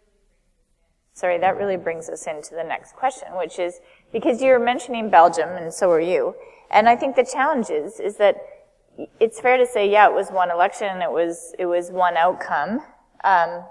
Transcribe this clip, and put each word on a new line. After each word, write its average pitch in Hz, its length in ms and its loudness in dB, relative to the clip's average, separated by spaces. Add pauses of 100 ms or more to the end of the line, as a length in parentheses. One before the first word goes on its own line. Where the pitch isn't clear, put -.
(1120)
Sorry, 180 260 -2
that 180 180 0
really 196 200 -4
brings 165 320 -8
us 160 180 -12
into 156 300 -12
the 165 80 -6
next - 320 -12
question, - 400 -6
which 170 240 -6
is, 175 180 -6 (340)
because 233 300 -2
you're 262 160 6
mentioning 240 520 -4
Belgium, 170 400 6
and 170 220 -10
so 180 200 2
are 160 80 4
you, 165 340 0 (380)
and 214 160 4
I 240 80 6
think 269 180 -4
the 262 80 2
challenge 269 480 -2
is, 156 300 -6
is 208 160 -6
that 202 180 4 (840)
it's 226 220 0
fair 254 160 4
to 254 100 4
say, 208 240 0
yeah, 202 180 8
it - 40 0
was 196 180 -2
one 185 200 0
election, 196 380 0
and 185 140 -6
it 160 80 -2
was, 170 480 -4
it 180 80 -4
was 175 240 -2
one 180 260 0
outcome, 175 640 -2 (420)
um, 175 480 2